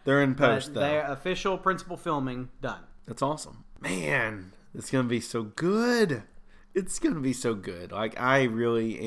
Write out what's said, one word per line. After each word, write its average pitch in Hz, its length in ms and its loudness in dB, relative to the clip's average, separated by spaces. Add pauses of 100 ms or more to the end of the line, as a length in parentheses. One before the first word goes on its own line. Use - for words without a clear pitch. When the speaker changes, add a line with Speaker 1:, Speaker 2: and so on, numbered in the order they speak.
Speaker 1:
They're 139 180 6
in 135 100 4
Speaker 2:
But 127 220 4
Speaker 1:
post, 139 180 -4
though. 139 80 -4
Speaker 2:
their 147 300 2
official 180 480 -2
principal 180 400 -2
filming 131 500 -2 (140)
done. 101 180 -6 (260)
Speaker 1:
That's - 160 -12
awesome. 143 420 -4 (160)
Man, 127 720 -2 (220)
it's - 160 -10
gonna 131 180 2
be 117 120 0
so 117 220 -4
good. 190 800 2 (520)
It's 190 240 -2
gonna 226 220 0
be 131 140 0
so 120 200 -2
good. 92 380 -10
Like, 110 280 -4
I 131 240 6
really 113 640 0